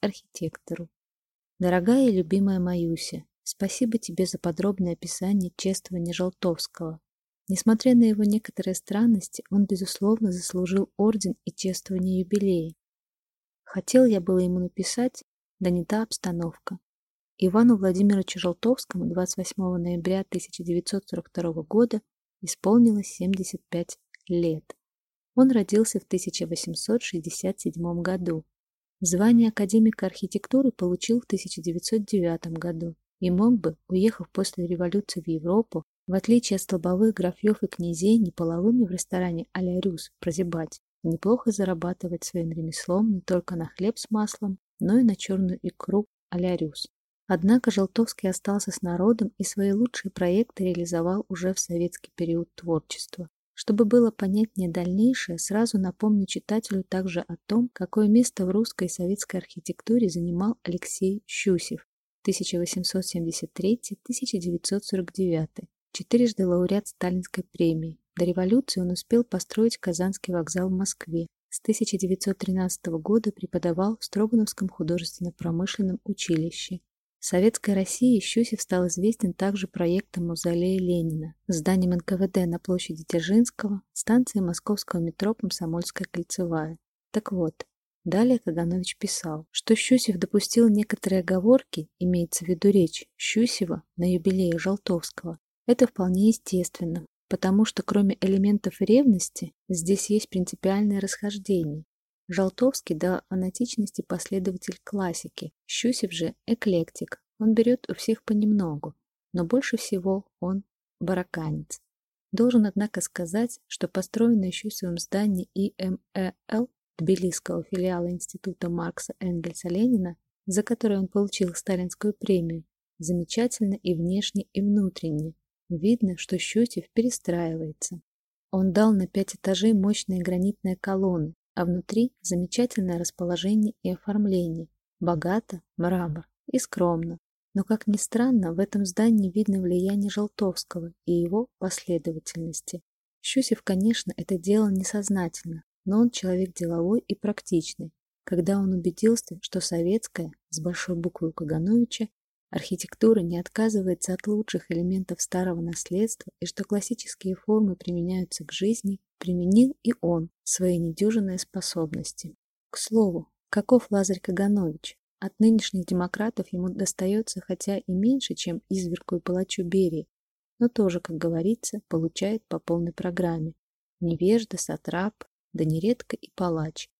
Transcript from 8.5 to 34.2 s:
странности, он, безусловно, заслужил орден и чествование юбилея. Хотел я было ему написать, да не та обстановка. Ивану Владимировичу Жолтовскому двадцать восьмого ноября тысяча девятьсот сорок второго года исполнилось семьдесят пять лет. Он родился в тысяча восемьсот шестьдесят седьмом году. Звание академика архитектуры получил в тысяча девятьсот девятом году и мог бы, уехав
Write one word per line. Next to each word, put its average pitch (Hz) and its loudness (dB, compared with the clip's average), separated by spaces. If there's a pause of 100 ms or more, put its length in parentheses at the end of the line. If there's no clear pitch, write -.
странности, 202 0
он, 202 4
безусловно, 202 0
заслужил 180 -2
орден 202 0 (100)
и 180 -8
чествование 185 -2
юбилея. 180 0 (880)
Хотел 247 4
я 214 4
было 185 2
ему 180 2
написать, 185 -4 (360)
да 180 0
не 175 0
та 214 0
обстановка. 175 -6 (580)
Ивану 214 6
Владимировичу 190 2
Жолтовскому 185 -2
двадцать 175 -4
восьмого 180 -4
ноября 175 -2
тысяча - -8
девятьсот 175 -4
сорок 170 -10
второго 165 -4
года 214 2 (400)
исполнилось 208 4
семьдесят 185 -4
пять 170 -6 (280)
лет. 170 -2 (600)
Он 262 8
родился 214 2
в - -6
тысяча 175 -4
восемьсот 170 -4
шестьдесят 175 -6
седьмом 170 -4
году. 175 -2 (580)
Звание 220 6
академика 220 4
архитектуры 254 0
получил 180 0
в - -18
тысяча - -6
девятьсот 180 -2
девятом 170 0
году 165 -6 (240)
и 180 0
мог 208 4
бы, 160 -2 (100)
уехав 185 0